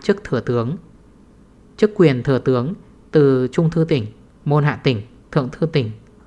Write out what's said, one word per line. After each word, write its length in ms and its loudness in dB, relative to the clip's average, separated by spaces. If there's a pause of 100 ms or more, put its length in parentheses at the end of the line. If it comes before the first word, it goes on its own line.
chức 220 -2
thừa 160 -4
tướng. 360 -2 (1000)
Chức 200 2
quyền 260 4
thừa 160 0
tướng 360 -2 (360)
từ 420 4
Trung 180 0
Thư 140 0
Tỉnh, 220 -2 (380)
Môn 200 2
Hạ 120 0
Tỉnh, 260 -2 (300)
Thượng 160 -2
Thư 180 -4
Tỉnh 240 -2 (360)